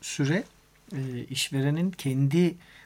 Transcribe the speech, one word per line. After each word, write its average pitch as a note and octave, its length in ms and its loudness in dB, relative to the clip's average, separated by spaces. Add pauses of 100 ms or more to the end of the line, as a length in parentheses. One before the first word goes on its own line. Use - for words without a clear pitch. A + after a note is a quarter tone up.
süre, D#3 420 0 (520)
e, C3 280 -6
işverenin C#3+ 680 0
kendi C#3 640 2 (300)